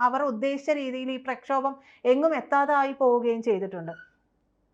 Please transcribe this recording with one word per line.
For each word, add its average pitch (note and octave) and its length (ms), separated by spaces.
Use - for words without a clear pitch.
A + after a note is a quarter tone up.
അവർ B3 220
ഉദ്ദേശിച്ച C#4 460
രീതിയിൽ C4 420
ഈ C4 60
പ്രക്ഷോഭം C4 580
എങ്ങും C#4+ 300
എത്താതായി C#4 640
പോവുകയും A#3+ 440
ചെയ്തിട്ടുണ്ട്. F#3+ 480